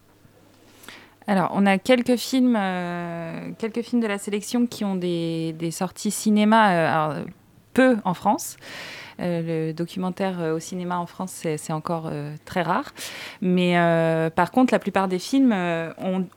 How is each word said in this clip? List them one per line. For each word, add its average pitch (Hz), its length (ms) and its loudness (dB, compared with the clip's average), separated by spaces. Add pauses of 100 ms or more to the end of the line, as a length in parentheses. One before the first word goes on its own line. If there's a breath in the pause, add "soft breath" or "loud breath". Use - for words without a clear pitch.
(1300 loud breath)
Alors, 190 280 2
on 202 120 4
a 196 120 4
quelques 247 360 2
films, 247 420 2
euh, 175 1000 -6
quelques 226 240 -6
films 240 180 0
de 226 60 0
la 202 120 -2
sélection 214 500 -2
qui - 160 -6
ont 196 100 -2
des, 165 640 -2
des 165 140 -4
sorties 190 400 -4
cinéma, 214 580 4
euh, 165 220 4
alors, 156 320 -2 (500)
peu 254 300 6
en 185 100 0
France. - 420 -2 (640 loud breath)
Euh, 165 520 -2
le - 20 -6
documentaire, 180 680 -4
euh, 160 140 0
au 165 60 -2
cinéma 180 380 -6
en 175 80 -4
France, 190 280 -10
c'est, 160 220 -4
c'est 151 160 -6
encore, 160 340 -4
euh, 147 260 -6 (120)
très - 180 -2
rare. 185 320 -2 (460 loud breath)
Mais, 180 360 4
euh, 165 540 4
par 175 220 0
contre, 254 200 4
la 208 60 4
plupart 190 300 0
des 185 100 -2
films, 262 340 4
euh, 170 460 0
ont, 185 280 -2 (100)